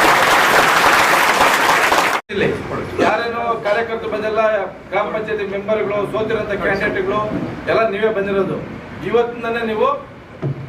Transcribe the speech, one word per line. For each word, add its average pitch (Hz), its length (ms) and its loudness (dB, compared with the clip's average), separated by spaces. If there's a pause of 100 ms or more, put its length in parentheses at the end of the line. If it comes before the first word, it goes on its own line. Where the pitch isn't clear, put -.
(2250)
ಇಲ್ಲಿ 196 200 0 (540)
ಯಾರೇನೋ 233 400 0 (200)
ಕಾರ್ಯಕರ್ತರು 226 480 -2
ಬಂದೆಲ್ಲ, 214 300 -2 (240)
ಗ್ರಾಮ - 400 -4
ಪಂಚಾಯತಿ 214 400 -4
ಮೆಂಬರ್ಗಳು, 202 520 -2 (140)
ಸೋತಿರೋಂಥ 214 400 -2
ಕ್ಯಾಂಡಿಡೇಟ್ಗಳು 196 680 0 (500)
ಎಲ್ಲ 220 200 4
ನೀವೇ 208 240 0
ಬಂದಿರೋದು. 196 440 0 (480)
ಇವತ್ತಿಂದನೇ 233 600 0
ನೀವು 220 220 0 (800)